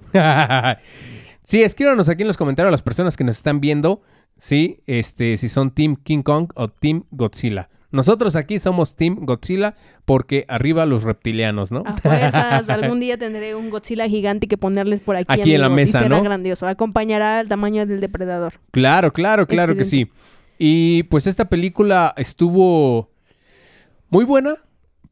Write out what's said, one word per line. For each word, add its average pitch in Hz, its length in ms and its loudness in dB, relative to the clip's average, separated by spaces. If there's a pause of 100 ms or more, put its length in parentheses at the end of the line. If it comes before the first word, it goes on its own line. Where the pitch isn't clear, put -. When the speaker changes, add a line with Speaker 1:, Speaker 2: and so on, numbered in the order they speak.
(140)
Speaker 1:
<laughs> 135 640 2 (680)
Sí, 220 200 2
escríbanos 220 460 2
aquí 170 140 -2
en 214 40 -2
los 190 80 -2
comentarios 160 360 0
las 139 100 0
personas 156 340 -4
que 139 80 -4
nos 120 140 -2
están 147 240 -2
viendo, 147 400 0 (360)
sí, 160 480 -2
este, 117 520 -4
si 120 100 -6
son 135 240 -2
Team 151 240 0
King 151 260 -4
Kong 151 340 -2
o 117 120 -6
Team 156 420 -4
Godzilla. 110 600 -6 (200)
Nosotros 180 460 2
aquí 165 240 -4
somos 175 380 -2
Team 175 280 -2
Godzilla 185 500 -4 (280)
porque 135 460 0
arriba 151 360 0
los 123 180 0
reptilianos, 110 680 -4
¿no? 135 140 -6
Speaker 2:
A 214 100 -8
fuerzas, 208 720 0
Speaker 1:
<laughs> - 0 -
Speaker 2:
algún 220 300 -2
día 247 180 -4
tendré 220 380 -8
un 220 140 -10
Godzilla 220 400 -6
gigante 208 400 -2
que 202 80 0
ponerles 196 420 0
por 196 160 -2
aquí, 180 240 0
Speaker 1:
Aquí 165 160 4
en 147 60 4
la 135 60 4
Speaker 2:
amigos, 135 160 4
y - 100 4
Speaker 1:
mesa, 135 60 2
Speaker 2:
será 123 180 4
Speaker 1:
¿no? 190 60 4
Speaker 2:
grandioso. 185 440 -4
Acompañará 214 720 -2
al 220 80 -4
tamaño 208 380 -2
del 202 160 -4
depredador. 180 540 -6 (160)
Speaker 1:
Claro, 143 420 2
claro, 196 340 2
claro 170 260 2
que 196 100 0
Speaker 2:
Excelente. 127 300 0
Speaker 1:
sí. - 460 -20
Y, 165 440 4
pues, 156 240 0
esta 196 180 0
película 180 720 0
estuvo 165 920 2 (1000)
muy 202 160 4
buena 277 320 0 (540)